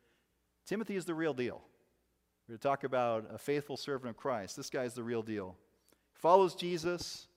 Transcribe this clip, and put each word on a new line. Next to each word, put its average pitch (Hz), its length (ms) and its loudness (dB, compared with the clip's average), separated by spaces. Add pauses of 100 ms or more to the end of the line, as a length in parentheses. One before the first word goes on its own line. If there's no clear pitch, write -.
(680)
Timothy 208 280 -4
is 180 100 -2
the 165 100 -2
real 156 200 2
deal. 123 260 -2 (880)
We're 117 60 -12
to 107 60 -14
talk 139 240 2
about 120 480 2
a 110 60 -10
faithful 143 380 -2
servant 127 340 -4
of 110 60 -10
Christ. 110 400 -4
This 139 140 -10
guy's 123 240 -2
the 123 80 -8
real 117 200 -2
deal. 101 340 -6 (560)
He - 80 -20
follows 180 340 8
Jesus. 175 720 -4 (100)